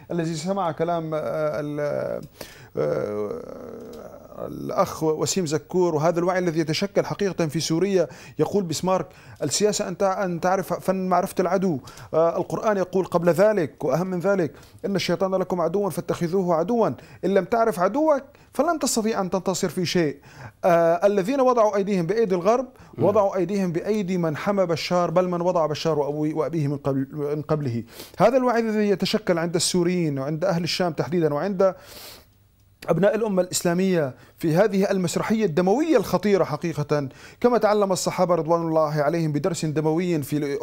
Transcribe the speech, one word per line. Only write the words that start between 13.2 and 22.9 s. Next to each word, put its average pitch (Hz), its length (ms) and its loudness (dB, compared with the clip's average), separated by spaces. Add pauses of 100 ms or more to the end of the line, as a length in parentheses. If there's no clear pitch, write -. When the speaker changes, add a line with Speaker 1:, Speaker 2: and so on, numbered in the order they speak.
Speaker 1:
ذلك 180 560 2
وأهم 156 220 0
من 185 120 -4
ذلك: 180 340 0 (340)
"إن 196 100 -2
الشيطان 190 380 0
لكم 185 260 -2
عدو 185 300 0
فاتخذوه 175 640 -2
عدوا". 180 340 2 (360)
إن 190 100 0
لم 185 100 4
تعرف 226 360 0
عدوك 277 420 2 (300)
فلن 320 260 0
تستطيع 220 420 0
أن 185 100 -2
تنتصر 185 380 -2
في 180 180 -2
شيء. 160 300 0 (480)
آه، 170 420 4
الذين 202 340 2
وضعوا 233 360 4
أيديهم 190 300 0
بأيدي 202 280 0
الغرب 220 320 2 (320)